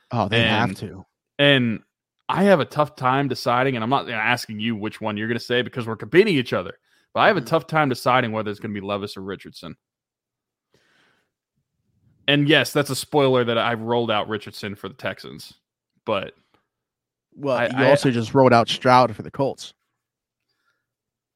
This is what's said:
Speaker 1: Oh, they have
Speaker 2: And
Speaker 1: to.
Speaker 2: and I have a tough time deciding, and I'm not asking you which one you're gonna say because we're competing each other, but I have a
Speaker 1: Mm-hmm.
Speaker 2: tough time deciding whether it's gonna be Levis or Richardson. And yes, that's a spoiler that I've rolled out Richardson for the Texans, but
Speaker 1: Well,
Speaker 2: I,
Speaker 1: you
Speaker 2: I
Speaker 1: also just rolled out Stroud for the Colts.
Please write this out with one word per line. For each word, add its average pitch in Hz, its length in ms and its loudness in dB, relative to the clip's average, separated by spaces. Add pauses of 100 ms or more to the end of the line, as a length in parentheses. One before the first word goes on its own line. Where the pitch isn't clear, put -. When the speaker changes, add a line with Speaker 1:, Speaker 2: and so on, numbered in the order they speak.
(100)
Speaker 1:
Oh, 110 180 0
they 113 140 2
have 110 280 2
Speaker 2:
And 95 80 -8
Speaker 1:
to. 95 280 -14 (320)
Speaker 2:
and 131 420 2 (480)
I 143 160 0
have 190 160 6
a 120 40 -2
tough 147 320 -2
time 135 320 0
deciding, 127 460 0
and 113 100 -4
I'm 117 60 -2
not 135 180 -2
asking 113 520 -2
you 113 160 -2
which 104 240 -8
one 107 160 -4
you're 110 120 -4
gonna 117 120 -2
say 123 220 -2
because 110 240 -8
we're 113 100 -6
competing 170 400 4
each 123 160 -2
other, 90 260 -6 (340)
but 110 80 0
I 147 80 4
have 208 80 2
a 160 40 -2
Speaker 1:
Mm-hmm. - 80 -8
Speaker 2:
tough 160 180 0
time 156 220 0
deciding 123 440 0
whether 107 180 -4
it's 98 100 -10
gonna 104 140 -8
be 101 60 -8
Levis 101 360 -6
or 95 60 -14
Richardson. 87 540 -14 (2500)
And 143 220 4
yes, 143 240 4
that's 143 180 0
a 127 60 -6
spoiler 131 480 2
that 117 140 0
I've 110 240 -2
rolled 117 280 -2
out 104 180 -2
Richardson 104 460 -10
for - 140 -12
the - 60 -18
Texans, - 580 -10 (540)
but 101 260 -4 (1000)
Speaker 1:
Well, 139 240 -4
Speaker 2:
I, 120 80 0
Speaker 1:
you 127 180 -2
Speaker 2:
I 127 60 6
Speaker 1:
also 143 200 2
just 117 240 -2
rolled 127 200 8
out 117 140 4
Stroud 127 460 4
for 104 80 -12
the 107 80 -16
Colts. - 440 -6 (1600)